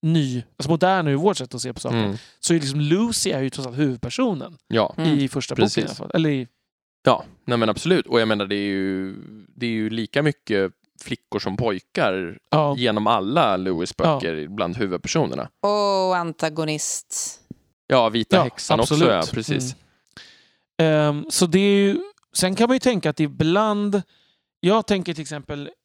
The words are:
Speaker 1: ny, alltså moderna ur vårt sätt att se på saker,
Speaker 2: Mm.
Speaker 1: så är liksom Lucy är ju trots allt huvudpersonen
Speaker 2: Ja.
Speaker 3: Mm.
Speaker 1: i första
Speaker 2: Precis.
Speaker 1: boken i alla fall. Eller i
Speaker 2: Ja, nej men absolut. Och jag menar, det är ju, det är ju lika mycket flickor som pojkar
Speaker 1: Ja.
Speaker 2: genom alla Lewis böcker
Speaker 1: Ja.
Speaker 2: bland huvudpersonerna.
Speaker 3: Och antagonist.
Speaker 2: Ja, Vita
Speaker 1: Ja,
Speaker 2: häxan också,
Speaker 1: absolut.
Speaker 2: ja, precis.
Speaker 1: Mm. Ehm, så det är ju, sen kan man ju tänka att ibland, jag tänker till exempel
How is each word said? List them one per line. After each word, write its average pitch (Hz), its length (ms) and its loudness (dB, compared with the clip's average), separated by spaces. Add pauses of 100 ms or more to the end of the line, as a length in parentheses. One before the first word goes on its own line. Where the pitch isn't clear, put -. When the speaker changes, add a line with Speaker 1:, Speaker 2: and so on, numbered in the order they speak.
Speaker 1:
ny, 143 400 0 (160)
alltså 139 120 -4
moderna 175 400 2
ur 139 60 2
vårt 180 200 2
sätt 123 180 -10
att 123 80 -8
se 123 100 -6
på - 80 -12
saker, 123 160 -2
Speaker 2:
Mm. 104 200 0 (240)
Speaker 1:
så - 140 2
är 165 60 2
liksom 139 200 -2
Lucy 190 500 0
är 135 120 -2
ju 135 80 -2
trots 135 180 -8
allt 123 100 -10
huvudpersonen 147 760 -2 (120)
Speaker 2:
Ja. 110 280 2
Speaker 3:
Mm. 160 220 2
Speaker 1:
i 139 100 2
första 135 260 -4
Speaker 2:
Precis. - 220 2
Speaker 1:
boken 113 100 0
i - 20 -6
alla - 60 -10
fall. - 200 -12
Eller 156 160 2
i 131 160 -4 (580)
Speaker 2:
Ja, - 200 4 (200)
nej 120 140 0
men 110 100 4
absolut. 156 380 2
Och 120 140 4
jag 110 80 2
menar, 104 180 0
det 101 100 -2
är 101 120 -2
ju, 95 460 -2 (420)
det 123 100 -4
är 117 40 0
ju 110 200 -2
lika 113 320 -2
mycket 104 500 0 (300)
flickor - 360 -8
som 98 180 -4
pojkar 95 800 -2 (120)
Speaker 1:
Ja. 147 260 2
Speaker 2:
genom 107 300 0
alla 110 500 2
Lewis 92 400 -2
böcker 139 380 0
Speaker 1:
Ja. 76 140 -6
Speaker 2:
bland 92 280 -4
huvudpersonerna. 90 720 -2 (140)
Speaker 3:
Och 196 540 0
antagonist. 156 1200 -6 (460)
Speaker 2:
Ja, 123 220 4
Vita 113 280 0
Speaker 1:
Ja, 175 60 6
Speaker 2:
häxan 113 380 -2
också, 135 140 2
Speaker 1:
absolut. 143 200 4
Speaker 2:
ja, 85 80 0 (100)
precis. 127 420 -4 (1040)
Speaker 1:
Mm. 151 400 4
Ehm, 151 120 -8
så - 160 2
det 170 120 4
är 202 180 4 (100)
ju, 196 120 2 (380)
sen 185 200 0
kan 233 120 4
man 254 80 4
ju 254 40 0
tänka 202 300 2
att 147 100 -4
ibland, 196 840 0 (580)
jag 208 260 2
tänker 180 280 -2
till 156 80 -10
exempel 147 480 -10 (140)